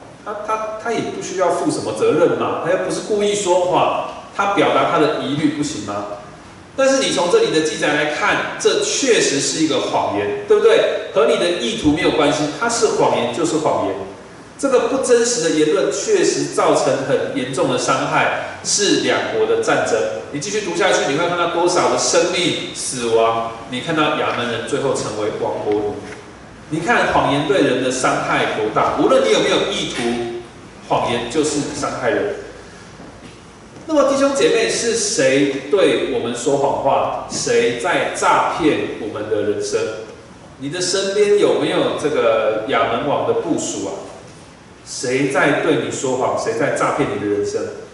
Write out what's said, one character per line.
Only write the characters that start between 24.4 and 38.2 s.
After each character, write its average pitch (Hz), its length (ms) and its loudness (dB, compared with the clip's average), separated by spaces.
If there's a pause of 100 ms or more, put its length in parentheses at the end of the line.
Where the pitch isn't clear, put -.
人 113 180 -6
最 139 120 -2
后 131 140 0
成 107 260 -4
为 107 100 -2 (100)
亡 107 140 -2 (100)
国 107 100 0
奴。 104 220 -2 (760)
你 160 100 -4
看 - 320 0
谎 139 200 2
言 143 160 0
对 147 140 4
人 - 220 2
的 131 60 0
伤 - 380 -2
害 - 280 -2
多 107 180 -2
大， 185 260 0
无 226 80 4
论 262 160 4
你 220 80 2
有 - 80 4
没 196 100 2
有 - 220 0
意 - 200 -6
图， 117 480 -4 (480)
谎 123 240 0
言 120 160 -4
就 156 140 0
是 - 160 0 (200)
伤 - 120 -4 (100)
害 - 100 0
人。 101 260 -2 (1500)
那 320 60 -4
么 285 120 6
弟 269 120 2
兄 277 200 2
姐 - 140 4
妹， 226 200 2
是 233 240 0
谁 139 760 2
对 131 440 2
我 117 60 -2
们 120 140 -4
说 139 240 0
谎 139 260 0
话？ - 440 0
谁 - 520 0
在 151 340 -2
诈 - 420 2